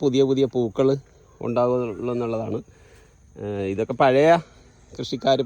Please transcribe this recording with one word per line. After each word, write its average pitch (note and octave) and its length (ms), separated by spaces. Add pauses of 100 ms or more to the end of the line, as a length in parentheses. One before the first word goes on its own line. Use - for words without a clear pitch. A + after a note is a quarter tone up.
പുതിയ C3+ 260
പുതിയ C3+ 140 (100)
പൂക്കൾ B2+ 340 (600)
ഉണ്ടാവുകയുള്ളൂ A#2+ 680
എന്നുള്ളതാണ്. A2+ 440 (840)
ഏ, G#2 40 (260)
ഇതൊക്കെ A2 320
പഴയ C#3 260 (680)
കൃഷിക്കാർ C3+ 500